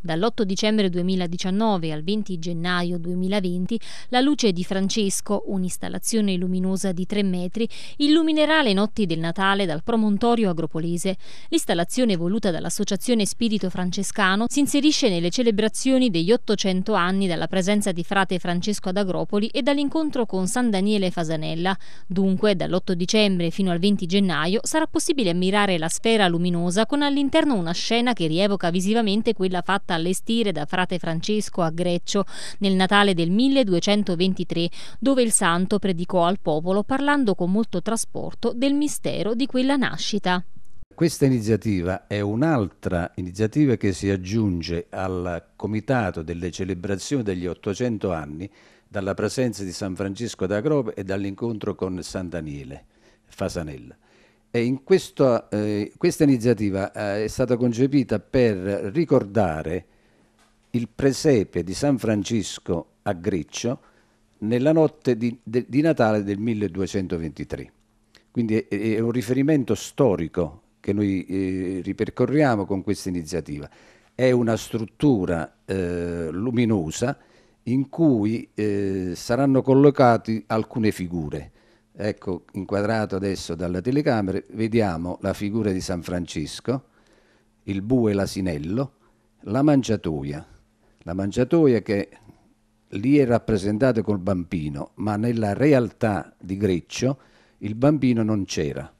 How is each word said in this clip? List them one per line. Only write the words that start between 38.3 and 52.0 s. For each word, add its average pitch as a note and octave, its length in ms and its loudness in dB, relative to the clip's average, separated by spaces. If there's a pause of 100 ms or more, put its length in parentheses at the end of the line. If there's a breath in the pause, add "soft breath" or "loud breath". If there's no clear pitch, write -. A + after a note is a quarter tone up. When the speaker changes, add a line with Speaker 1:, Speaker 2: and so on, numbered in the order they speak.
Speaker 1:
del C#4 220 2
mistero A3+ 600 -2
di B3+ 120 0
quella C4 280 2
nascita. F3+ 680 0 (500)
Speaker 2:
Questa D#3+ 300 2
iniziativa G#2 840 2
è G#2 140 -2
un'altra G#2 960 0
iniziativa G#2+ 580 0
che G2+ 180 0
si G2 160 -4
aggiunge F#2 840 -2
al F2+ 560 -6 (100)
comitato G#2 640 -2
delle E2+ 300 -6
celebrazioni G2 720 -4
degli F2+ 220 -4
ottocento G2+ 640 -4
anni D#2 360 -8 (380 soft breath)
dalla F#2+ 280 -6
presenza G#2 500 -4
di F2+ 80 -8
San F#2 240 -8
Francesco G2 480 -6
ad F#2 80 -2
Agropoli B2 420 -2
e G#2 80 -10
dall'incontro G2 720 -4
con F#2 300 -4